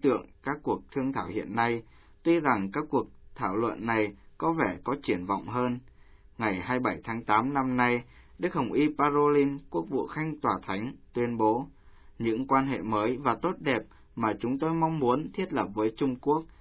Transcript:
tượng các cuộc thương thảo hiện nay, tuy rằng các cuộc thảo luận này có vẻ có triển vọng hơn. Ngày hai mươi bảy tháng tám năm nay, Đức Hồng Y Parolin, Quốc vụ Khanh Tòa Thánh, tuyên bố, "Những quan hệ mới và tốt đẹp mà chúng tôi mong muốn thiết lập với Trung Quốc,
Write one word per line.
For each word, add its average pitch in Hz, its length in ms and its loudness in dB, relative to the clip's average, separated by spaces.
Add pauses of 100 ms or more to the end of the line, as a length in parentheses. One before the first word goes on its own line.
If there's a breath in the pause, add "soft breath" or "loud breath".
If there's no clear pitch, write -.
tượng 120 240 2 (180)
các 143 200 -2
cuộc 107 180 -2 (100)
thương 135 220 -2
thảo 104 140 -4
hiện 92 280 -6
nay, 117 280 0 (400 soft breath)
tuy 170 160 4
rằng 117 340 0
các 147 160 -2
cuộc 135 180 0 (280)
thảo 101 200 -2
luận 110 300 -2
này 107 280 0 (240 soft breath)
có 160 160 0
vẻ 107 300 0
có 127 200 -2
triển 90 220 -2
vọng 98 220 -2
hơn. 123 320 -2 (580 soft breath)
Ngày 104 240 0
hai 123 180 0
mươi 127 40 -4
bảy 92 200 -2
tháng 117 200 -6
tám 113 300 4
năm 131 240 0
nay, 123 260 2 (360 soft breath)
Đức 180 140 -2
Hồng 123 200 -2
Y 143 140 4 (100)
Parolin, 143 600 4 (120)
Quốc 165 200 -4
vụ 135 180 -2
Khanh 156 320 -4
Tòa 113 220 0
Thánh, 107 340 -4 (180)
tuyên 120 240 -2
bố, 110 300 4 (520 soft breath)
"Những 113 280 0
quan 135 200 4
hệ 120 140 -2
mới 110 360 0
và 131 240 0
tốt 175 180 0
đẹp 151 220 0 (340 soft breath)
mà 113 240 0
chúng 131 200 -2
tôi 160 140 0
mong 160 260 0
muốn 131 340 2
thiết 185 200 -4
lập 107 200 0
với 107 240 0
Trung 131 180 0
Quốc, 147 280 0 (180 soft breath)